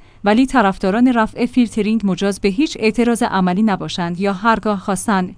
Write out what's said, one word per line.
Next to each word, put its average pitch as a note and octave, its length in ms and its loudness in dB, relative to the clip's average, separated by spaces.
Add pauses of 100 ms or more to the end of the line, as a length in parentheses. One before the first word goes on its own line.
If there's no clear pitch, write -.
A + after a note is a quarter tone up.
(240)
ولی A3 220 4
طرفداران A3 680 2
رفع A#3 340 0
فیلترینگ A3 580 0
مجاز G3 360 -2
به G#3 80 0
هیچ B3+ 320 0
اعتراض A3+ 420 0
عملی F#3 400 0
نباشند F3 580 -2
یا G3 120 -2
هرگاه G#3 460 -2
خواستند F#3+ 600 -2